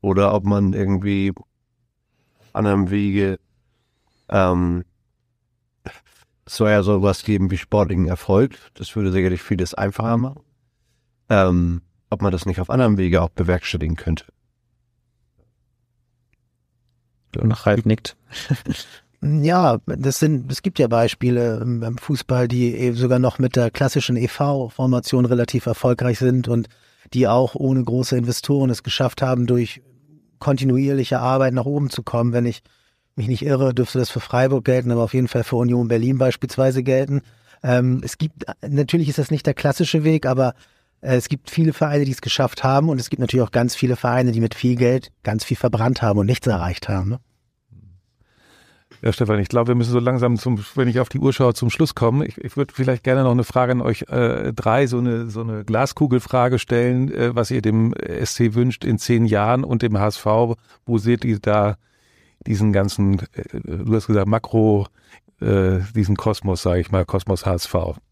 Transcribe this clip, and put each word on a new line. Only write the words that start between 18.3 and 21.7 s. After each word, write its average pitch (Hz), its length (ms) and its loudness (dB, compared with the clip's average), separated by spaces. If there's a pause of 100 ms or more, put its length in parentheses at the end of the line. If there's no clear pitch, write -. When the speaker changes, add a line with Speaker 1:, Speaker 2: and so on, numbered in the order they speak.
Speaker 2:
<laughs> - 360 -4 (400)
Speaker 3:
Ja, 151 600 2
das 135 340 -4
sind, 135 320 0
es - 120 -8
gibt - 160 -4
ja 131 80 4
Beispiele 117 720 0
im, 120 200 -4